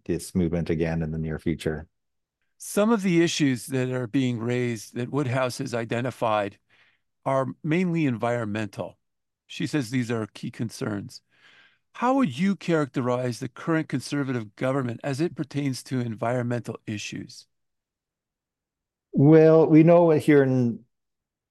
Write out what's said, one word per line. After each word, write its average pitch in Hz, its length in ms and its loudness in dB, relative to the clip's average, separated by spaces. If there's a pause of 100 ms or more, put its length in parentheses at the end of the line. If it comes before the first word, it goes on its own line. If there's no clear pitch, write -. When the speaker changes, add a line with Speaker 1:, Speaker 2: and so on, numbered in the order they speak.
Speaker 1:
this 82 300 -6
movement 85 340 0
again 82 320 -2
in 78 80 -4
the 78 80 -6
near 78 220 -6
future. 78 480 -4 (720)
Speaker 2:
Some 214 320 0
of 220 100 2
the 170 220 4
issues 139 440 0
that 127 220 -4
are 127 160 -4
being 123 340 0
raised 120 540 -4
that 120 160 -6
Woodhouse 131 480 -2
has 127 160 -6
identified 113 840 -2 (640)
are 135 220 0 (160)
mainly 165 420 0
environmental. 110 960 -4 (480)
She - 180 -8
says 135 240 -2
these 123 220 -4
are 110 240 -4
key - 160 -12
concerns. - 720 -8 (760)
How 254 160 0
would 185 220 0
you 190 200 0
characterize 127 800 -2
the 127 80 -8
current 160 400 -4
Conservative 131 720 -4
government 131 440 -2
as 143 200 -4
it 175 120 -2
pertains 139 500 -6
to 131 180 -4
environmental 120 840 -4
issues? - 600 -10 (1700)
Speaker 1:
Well, 160 520 8
we 156 180 8
know 170 260 8
here 147 340 4
in 127 360 0 (720)